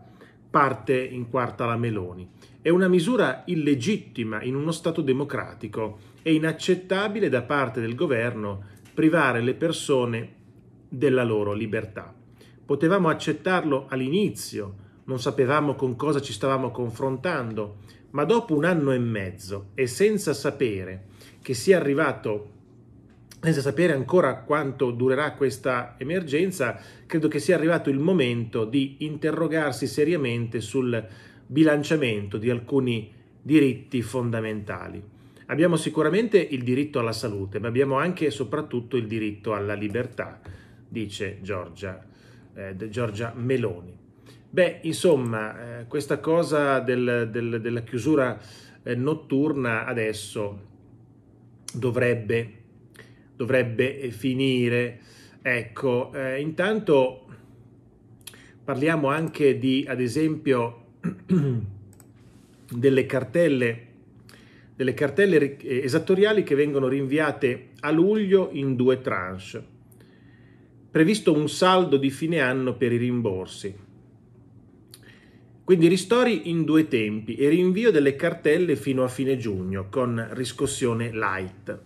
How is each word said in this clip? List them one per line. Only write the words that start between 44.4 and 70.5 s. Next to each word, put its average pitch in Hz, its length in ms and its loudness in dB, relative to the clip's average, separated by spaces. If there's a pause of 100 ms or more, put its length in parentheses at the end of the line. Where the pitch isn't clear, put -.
Beh, 165 320 2
insomma, 120 1000 0
eh, 117 60 -14
questa 143 320 -4
cosa 147 640 2
del, 120 500 0
del, 117 300 -4
della 117 220 -4
chiusura, 123 560 0 (440)
eh, 120 120 -4
notturna 135 880 0
adesso 110 840 -4 (1080)
dovrebbe, 117 800 0 (840)
dovrebbe, 123 640 0
eh, 127 100 -6
finire. 123 920 0 (420)
Ecco, 123 720 -2
eh, 135 260 -4
intanto 160 840 2 (1400)
parliamo 143 440 0
anche 147 500 2
di, 131 280 0
ad 127 140 -4
esempio, 127 840 0 (140)
<clears throat> 139 640 0 (1040)
delle 123 360 2
cartelle, 127 800 0 (880)
delle 127 200 -2
cartelle 156 440 4
ri-, 139 200 2
eh, 127 260 -4
esattoriali 185 580 2
che 147 120 -2
vengono 139 340 2
rinviate 139 800 0 (120)
a 147 100 -2
luglio 190 600 4
in 139 240 -2
due 127 260 4
tranche. 95 760 -8 (1160)